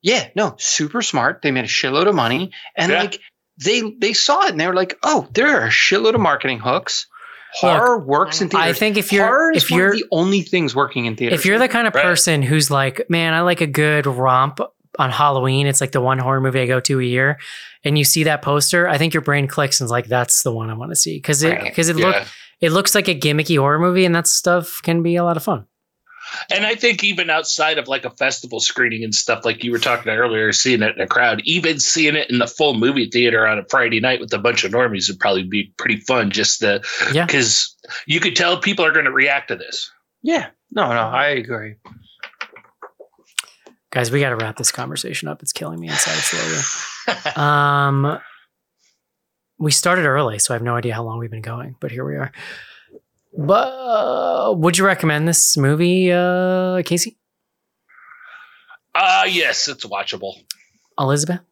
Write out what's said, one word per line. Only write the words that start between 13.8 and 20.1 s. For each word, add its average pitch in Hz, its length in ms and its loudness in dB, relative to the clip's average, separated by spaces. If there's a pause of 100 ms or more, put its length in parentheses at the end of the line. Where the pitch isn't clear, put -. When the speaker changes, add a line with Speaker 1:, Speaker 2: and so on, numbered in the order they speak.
Speaker 3:
romp 131 540 2 (400)
on 135 100 2
Halloween. 135 560 2
It's, 139 160 2
like, 135 100 -4
the 131 100 0
one 131 180 2
horror 131 200 0
movie 131 220 0
I 123 60 0
go 127 140 2
to 135 180 -2
a 127 40 0
year." 131 360 0 (440)
And 151 140 2
you 147 60 4
see 156 220 2
that 151 180 0
poster, 147 440 2
I 151 120 2
think 160 160 2
your 156 60 2
brain 143 260 0
clicks 139 340 0
and 127 60 -4
is 113 40 -2
like, 120 140 0
"That's 123 380 0